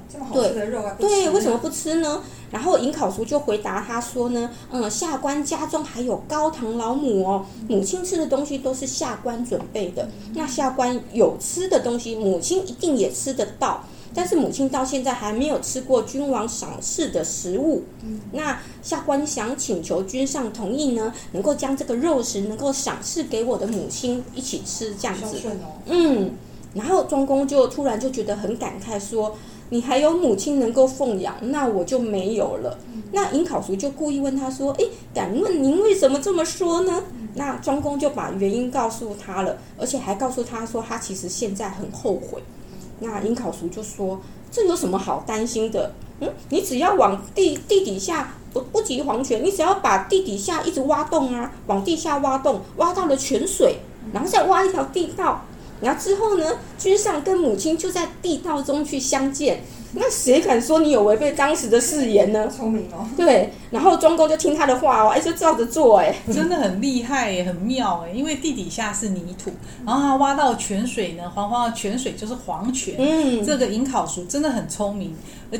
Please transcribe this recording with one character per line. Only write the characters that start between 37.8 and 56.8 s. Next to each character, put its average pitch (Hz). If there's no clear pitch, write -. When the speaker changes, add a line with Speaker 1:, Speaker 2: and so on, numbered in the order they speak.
Speaker 2:
就 285
把 175
原 196
因 247
告 247
诉 220
他 190
了， -
而 -
且 254
还 196
告 247
诉 247
他 233
说 226
他 226
其 202
实 180
现 196
在 202
很 185
后 202
悔。 -
那 214
颍 214
考 240
叔 -
就 220
说 190
：“这 453
有 349
什 -
么 185
好 175
担 220
心 220
的？ -
嗯， 427
你 320
只 262
要 359
往 196
地， 330
地 403
底 370
下， 311
不， -
不 403
及 277
黄 254
泉， 226
你 339
只 359
要 359
把 214
地 370
底 202
下 320
一 339
直 277
挖 302
洞 277
啊， 240
往 196
地 320
下 302
挖 269
洞， 262
挖 349
到 370
了 277
泉 269
水， -
然 208
后 359
再 403
挖 370
一 370
条 339
地 339
道， 330
然 277
后 -
之 392
后 415
呢， 339
君 381